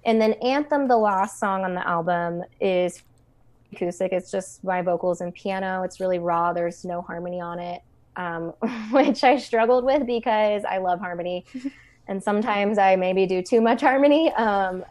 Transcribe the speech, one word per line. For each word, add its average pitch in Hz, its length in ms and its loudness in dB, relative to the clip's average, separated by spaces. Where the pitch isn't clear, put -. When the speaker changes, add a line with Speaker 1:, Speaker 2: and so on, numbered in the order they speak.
Speaker 1:
And 226 160 2
then 220 140 4
Anthem, 277 540 0
the 247 80 6
last 208 420 0
song 190 260 -2
on 180 100 -4
the 180 120 -6
album, 175 560 -2
is 180 420 0
acoustic. 185 400 -4
It's 180 180 -4
just - 340 -8
my 185 180 -2
vocals 175 380 -2
and 175 140 -8
piano. 190 480 -6
It's 185 180 -8
really 185 180 0
raw. 170 340 0
There's 170 320 -4
no 180 180 -6
harmony 175 380 -10
on 170 180 -10
it, 175 240 -10
um, 165 360 -8
<laughs> 220 200 -10
which 269 320 4
I 294 140 6
struggled 233 460 2
with 269 220 2
because 214 580 0
I - 140 -4
love 180 220 -2
harmony. 180 440 -6
Speaker 2:
<laughs> 262 180 -8
Speaker 1:
And 190 160 -6
sometimes 208 540 0
I 190 200 6
maybe 185 300 2
do 185 140 0
too 226 220 2
much 240 180 4
harmony. 285 540 4
Um, 196 560 0